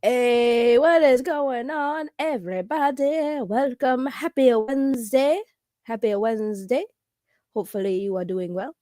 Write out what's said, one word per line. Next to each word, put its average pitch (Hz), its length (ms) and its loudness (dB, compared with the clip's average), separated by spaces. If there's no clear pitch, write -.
Hey, 240 760 4
what 330 240 6
is 262 180 6
going 269 480 -4
on, 302 380 -4
everybody? 285 1200 -2
Welcome. 254 640 -2
Happy 269 460 2
Wednesday. 262 880 0
Happy 220 320 -4
Wednesday. 214 720 -2
Hopefully 196 460 -4
you 196 160 -4
are 185 80 -4
doing 180 280 -6
well. 208 300 -8